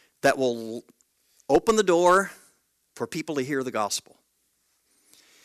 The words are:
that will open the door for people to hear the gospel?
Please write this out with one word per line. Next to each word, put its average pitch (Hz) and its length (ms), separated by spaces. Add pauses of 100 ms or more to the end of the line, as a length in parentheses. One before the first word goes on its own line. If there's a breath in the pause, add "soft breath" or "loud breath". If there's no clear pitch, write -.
(220 soft breath)
that 139 140
will 117 480 (640)
open 196 280
the 214 60
door 180 500 (640 loud breath)
for 120 100
people 156 300
to 139 60
hear 135 200
the 127 80
gospel? 107 460 (1300 soft breath)